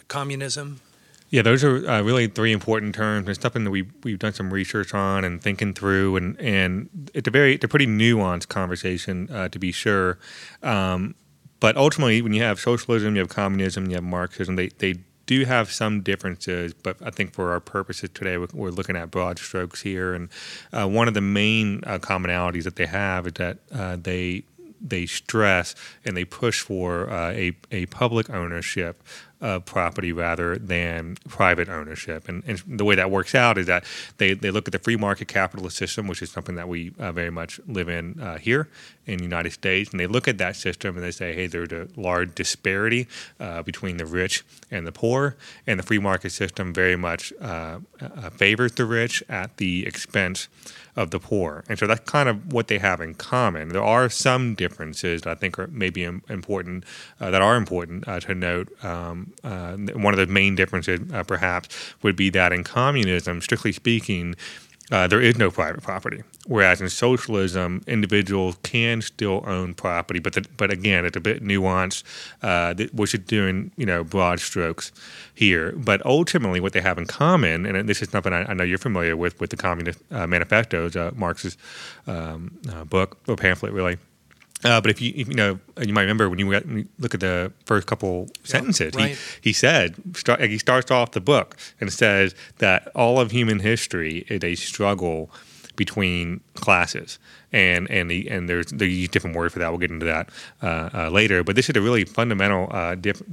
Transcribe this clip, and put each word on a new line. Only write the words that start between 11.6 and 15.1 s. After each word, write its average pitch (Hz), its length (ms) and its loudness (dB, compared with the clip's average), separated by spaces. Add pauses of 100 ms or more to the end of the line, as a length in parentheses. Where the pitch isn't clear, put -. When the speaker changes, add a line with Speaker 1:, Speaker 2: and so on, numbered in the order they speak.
Speaker 2:
ultimately, 135 460 4
when 110 100 0
you 107 80 2
have 107 180 0
socialism, 113 560 2
you 98 60 2
have 90 80 -2
communism, 95 560 -2
you 90 120 -2
have 87 60 -4
Marxism, 90 520 -4
they, 90 140 -2 (100)
they 95 160 0 (320)